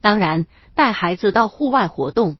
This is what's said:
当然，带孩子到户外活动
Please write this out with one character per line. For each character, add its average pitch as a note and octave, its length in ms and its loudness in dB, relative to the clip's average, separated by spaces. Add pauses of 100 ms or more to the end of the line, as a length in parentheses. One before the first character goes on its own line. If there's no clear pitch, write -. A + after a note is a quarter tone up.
当 G#3+ 160 2
然， E3 300 0 (260)
带 C4 200 2
孩 F3+ 220 -2
子 G3+ 160 0
到 A3+ 160 2
户 C#4 220 -4
外 B3 180 2
活 C3+ 220 -4
动 E3 300 -2